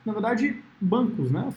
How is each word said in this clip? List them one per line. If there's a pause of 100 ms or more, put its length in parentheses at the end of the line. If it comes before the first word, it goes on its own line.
Na
verdade, (180)
bancos,
né,